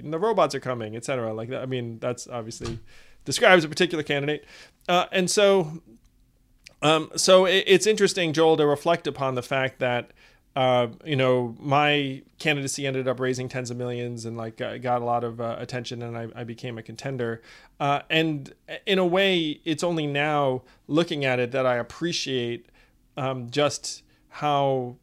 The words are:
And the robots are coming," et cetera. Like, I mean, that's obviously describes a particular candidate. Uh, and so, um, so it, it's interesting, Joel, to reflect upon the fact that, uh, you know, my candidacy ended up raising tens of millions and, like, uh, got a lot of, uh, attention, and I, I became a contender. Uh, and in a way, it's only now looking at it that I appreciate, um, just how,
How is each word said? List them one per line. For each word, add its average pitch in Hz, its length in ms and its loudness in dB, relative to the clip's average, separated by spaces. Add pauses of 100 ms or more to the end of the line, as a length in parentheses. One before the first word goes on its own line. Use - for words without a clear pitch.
And 147 80 -8
the 160 80 -4
robots 180 360 2
are 135 40 -6
coming," 117 360 -8
et 117 100 -12
cetera. 120 260 -4
Like, 113 220 -8
I 127 140 -8
mean, 120 320 -6
that's 123 280 -6
obviously 117 520 -10 (440)
describes 185 400 6
a 156 60 -6
particular 156 340 -2
candidate. 147 420 -4 (440)
Uh, 180 220 2
and 185 180 0
so, 190 520 4 (1000)
um, 156 340 2
so 185 300 8
it, 185 220 4
it's 185 180 6
interesting, 196 480 2
Joel, 160 240 6
to 151 80 4
reflect 160 420 0
upon 135 280 -4
the 123 80 -4
fact 131 360 -4
that, 123 320 -2 (440)
uh, 127 320 4 (180)
you 151 100 -2
know, 127 440 2
my 143 640 0 (160)
candidacy 143 480 -2
ended 131 200 -2
up 127 120 -2
raising 127 280 -2
tens 123 240 -8
of 120 60 -8
millions 120 480 -8
and, 113 100 -8
like, 113 260 -10
uh, 113 160 -8
got 123 240 0
a 120 40 -6
lot 120 180 0
of, 117 160 -6
uh, 117 200 -4
attention, 120 420 -8
and 117 160 -8
I, 117 180 -8
I 123 80 -10
became 117 340 -10
a 110 60 -12
contender. 117 580 -6 (380)
Uh, 143 300 0
and 156 440 0 (320)
in 190 140 2
a 185 60 2
way, 175 580 2
it's 156 200 -2
only 165 240 0
now 143 560 0 (240)
looking 156 360 0
at 127 160 2
it 120 120 0
that 135 140 0
I 123 100 4
appreciate, 120 920 -4 (500)
um, 131 320 -6
just - 540 -2 (260)
how, 139 720 0